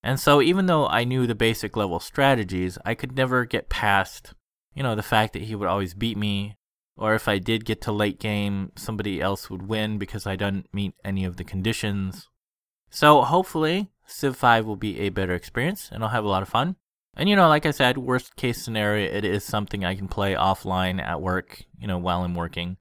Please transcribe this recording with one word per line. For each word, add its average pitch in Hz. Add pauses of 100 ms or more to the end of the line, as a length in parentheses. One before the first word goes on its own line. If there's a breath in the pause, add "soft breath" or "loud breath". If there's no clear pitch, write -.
And 127
so 143
even 180
though 156
I 113
knew 127
the 117
basic 113
level 92
strategies, 92
I 113
could 127
never 127
get -
past, - (400)
you 135
know, 120
the 104
fact 110
that -
he 110
would 101
always 92
beat 107
me, 101 (400)
or 110
if 113
I 101
did 110
get 110
to 113
late 104
game, 101
somebody 101
else 95
would 95
win 107
because 98
I 95
didn't 98
meet 101 (100)
any 98
of 90
the 87
conditions. 95 (640)
So 151
hopefully, 170 (160)
Civ 135
five 117
will 107
be 101
a 98
better 92
experience, 135
and 110
I'll 107
have 110
a 104
lot 95
of 95
fun. 147 (380)
And, -
you 208
know, 180
like 151
I 147
said, 127
worst 127
case 120
scenario, 104
it 104
is 98
something 101
I 92
can 95
play 98
offline 92
at 80
work, 92 (160)
you -
know, 92
while 90
I'm 87
working. 87